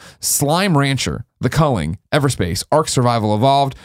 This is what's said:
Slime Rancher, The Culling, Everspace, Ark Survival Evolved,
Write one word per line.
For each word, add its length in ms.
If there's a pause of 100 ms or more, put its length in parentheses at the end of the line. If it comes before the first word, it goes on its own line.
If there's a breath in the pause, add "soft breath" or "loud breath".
(200 loud breath)
Slime 560
Rancher, 500 (140)
The 100
Culling, 480 (120)
Everspace, 600
Ark 160
Survival 460
Evolved, 500